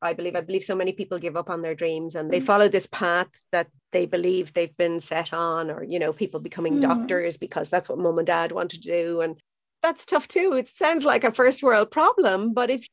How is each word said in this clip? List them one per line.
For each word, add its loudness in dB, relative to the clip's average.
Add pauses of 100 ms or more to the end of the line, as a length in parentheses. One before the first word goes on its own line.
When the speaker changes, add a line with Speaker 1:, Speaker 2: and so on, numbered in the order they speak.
Speaker 1:
I -2
believe. -6
I -2
believe -4
so -4
many -2
people -8
give -6
up -6
on -6
their -6
dreams -4
and -6
they 2
Speaker 2:
Mm. -6
Speaker 1:
follow 6
this 2
path 0 (240)
that 0 (240)
they 2
believe 0
they've -2
been 0
set -6
on, -2
or, -10
you -4
know, 0
people -4
becoming -4
Speaker 2:
Mm. 4
Speaker 1:
doctors 0
because -6
that's 0
what -4
mom 0
and 0
dad 0
want -4
to -14
do. -2
And -4 (420)
that's -2
tough 0
too. 2
It 0
sounds 0
like 2
a 2
first 2
world 4
problem, 4
but 0
if -4